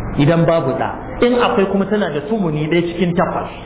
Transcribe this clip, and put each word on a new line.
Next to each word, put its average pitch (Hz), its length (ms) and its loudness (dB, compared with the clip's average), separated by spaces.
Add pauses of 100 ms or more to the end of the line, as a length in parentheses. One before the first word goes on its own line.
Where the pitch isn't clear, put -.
(180)
Idan 165 280 4
babu 165 260 2
ɗa. 110 180 -2 (320)
In 240 160 4
akwai 196 320 2
kuma 196 160 0
tana 196 240 0
da 147 180 -4
sumuni 160 400 -2
ɗaya 175 220 2
cikin 175 240 -2
takwas. - 400 -2 (120)